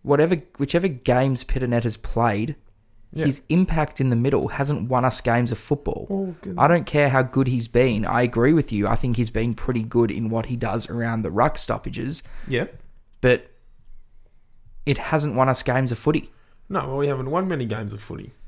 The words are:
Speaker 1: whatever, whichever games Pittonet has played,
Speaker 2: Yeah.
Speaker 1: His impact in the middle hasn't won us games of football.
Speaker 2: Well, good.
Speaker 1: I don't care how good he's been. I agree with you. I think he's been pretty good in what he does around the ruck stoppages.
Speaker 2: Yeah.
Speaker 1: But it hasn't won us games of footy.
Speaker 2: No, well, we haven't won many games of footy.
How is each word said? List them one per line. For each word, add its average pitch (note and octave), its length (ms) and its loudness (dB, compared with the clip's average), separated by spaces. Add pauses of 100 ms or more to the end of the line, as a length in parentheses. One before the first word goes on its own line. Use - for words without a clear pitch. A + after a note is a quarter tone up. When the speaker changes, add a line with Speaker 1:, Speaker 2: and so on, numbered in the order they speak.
Speaker 1:
whatever, D3+ 360 4 (200)
whichever E3+ 320 0
games B2+ 560 2
Pittonet A#2+ 380 0
has A2+ 120 0
played, A#2 600 -2 (540)
Speaker 2:
Yeah. D#3 140 -4
Speaker 1:
His C3+ 240 0
impact D#3+ 500 2
in C3 120 2
the A#2+ 40 2
middle A#2 340 2
hasn't C#3 380 -2
won B2+ 160 2
us B2 160 0
games A#2 320 2
of G#2+ 60 -2
football. - 520 -4
Speaker 2:
Well, G3 320 -4
good. F#3+ 180 -10
Speaker 1:
I C3+ 80 6
don't D#3+ 180 4
care D3 240 2
how C3 140 4
good C3 240 0
he's B2 200 -2
been. A#2+ 380 2
I A#2+ 160 0
agree B2 320 2
with D#3 180 2
you. G#2 160 0
I A2 80 2
think A#2+ 220 0
he's A#2 140 -2
been A2+ 240 -2
pretty A#2+ 280 -2
good A#2 280 2
in A2+ 180 -4
what A2+ 160 -2
he B2+ 100 -6
does A2+ 340 -4
around A#2 340 -4
the E2 80 -4
ruck A2 260 0
stoppages. - 640 -4 (260)
Speaker 2:
Yeah. C3+ 180 -2 (560)
Speaker 1:
But B2 260 4 (1400)
it C#3+ 120 2
hasn't D3 380 -2
won C3 140 4
us B2+ 140 0
games B2+ 280 0
of A#2 60 -4
footy. - 340 -2 (380)
Speaker 2:
No, F#3 180 -4
well, C3+ 100 -4
we C#3+ 100 0
haven't C3 240 -4
won F#3 160 -2
many D3 180 -2
games G#2 280 -6
of G#2 80 -14
footy. - 300 -14 (160)